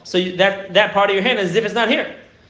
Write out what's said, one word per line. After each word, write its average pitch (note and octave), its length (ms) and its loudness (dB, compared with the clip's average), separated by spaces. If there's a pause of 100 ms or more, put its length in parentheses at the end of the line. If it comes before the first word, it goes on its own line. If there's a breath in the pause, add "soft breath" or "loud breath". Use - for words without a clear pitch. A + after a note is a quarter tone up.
So - 140 -4
you, F3+ 200 -2
that, G3 360 0
that G3+ 200 2
part G3+ 160 2
of G3 60 0
your F#3+ 80 0
hand A#3 160 0
is F#3+ 120 -2
as E3+ 40 -4
if G3 100 0
it's G3 80 -6
not A3+ 160 0
here. - 260 -2 (340 soft breath)